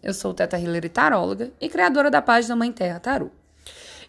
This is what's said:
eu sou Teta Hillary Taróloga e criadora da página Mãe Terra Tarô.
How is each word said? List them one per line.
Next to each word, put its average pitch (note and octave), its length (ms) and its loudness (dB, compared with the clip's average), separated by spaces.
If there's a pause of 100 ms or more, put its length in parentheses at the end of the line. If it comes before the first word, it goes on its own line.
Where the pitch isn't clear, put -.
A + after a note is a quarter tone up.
eu G3 100 -6
sou F#3+ 220 -6
Teta F3+ 240 -2
Hillary E3+ 300 -4
Taróloga G#3 720 0
e - 80 -4
criadora D4 420 2
da B3 100 4
página A#3+ 360 2
Mãe A#3 160 0
Terra F3 260 -4
Tarô. C4 320 -4 (800)